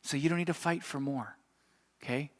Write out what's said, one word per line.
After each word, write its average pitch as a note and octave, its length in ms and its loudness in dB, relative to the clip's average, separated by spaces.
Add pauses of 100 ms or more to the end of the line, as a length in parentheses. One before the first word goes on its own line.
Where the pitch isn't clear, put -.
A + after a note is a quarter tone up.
so - 140 -4
you C#3+ 140 4
don't E3+ 80 4
need F3 100 2
to E3+ 60 2
fight E3+ 300 0
for C#3 180 -4
more, C3+ 340 -2 (680)
okay? C3+ 380 -2